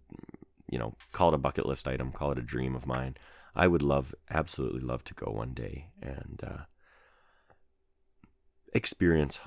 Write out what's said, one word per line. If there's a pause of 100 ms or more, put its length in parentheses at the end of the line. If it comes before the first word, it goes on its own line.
(680)
you
know, (160)
call
it
a
bucket
list
item,
call
it
a
dream
of
mine. (380)
I
would
love, (160)
absolutely
love
to
go
one
day (100)
and,
uh, (2000)
experience